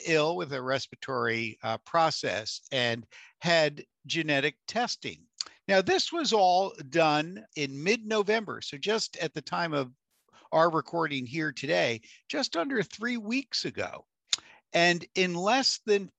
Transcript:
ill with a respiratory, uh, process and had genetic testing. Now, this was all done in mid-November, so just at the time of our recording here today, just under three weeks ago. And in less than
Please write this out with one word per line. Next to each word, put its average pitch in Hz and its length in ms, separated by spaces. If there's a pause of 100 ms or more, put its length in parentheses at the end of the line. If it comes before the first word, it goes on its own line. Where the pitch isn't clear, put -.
ill 160 300
with 160 180
a 131 80
respiratory, 117 1000
uh, 113 180
process 131 800 (100)
and 120 340 (340)
had 156 440 (240)
genetic 151 480 (120)
testing. 208 600 (400)
Now, 190 140
this 349 300
was 311 220
all 185 400 (160)
done 160 560 (100)
in 139 280
mid-November, 214 800
so - 160
just 196 400
at 165 160
the 156 80
time 170 320
of 135 180 (600)
our 165 200
recording 156 540
here 156 260
today, 139 500 (260)
just 277 280
under 277 260
three 233 360
weeks 226 480
ago. 104 400 (680)
And 175 320 (100)
in 185 180
less 214 520
than 202 340